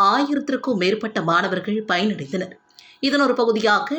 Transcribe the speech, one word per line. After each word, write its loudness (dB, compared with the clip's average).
ஆயிரத்திற்கும் 0
மேற்பட்ட 0
மாணவர்கள் 0
பயனடைந்தனர். -2
இதன் 2
ஒரு 2
பகுதியாக 2